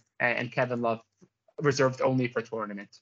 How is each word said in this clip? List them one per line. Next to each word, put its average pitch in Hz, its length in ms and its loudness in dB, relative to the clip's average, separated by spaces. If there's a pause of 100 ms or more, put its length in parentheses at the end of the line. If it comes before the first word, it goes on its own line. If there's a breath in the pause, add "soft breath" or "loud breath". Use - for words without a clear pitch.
(200)
and, 120 180 0
and 123 140 -4
Kevin 123 300 -2
Love 113 180 0 (640)
reserved 131 400 2
only 131 260 2
for 120 140 -2
tournament. 104 600 -8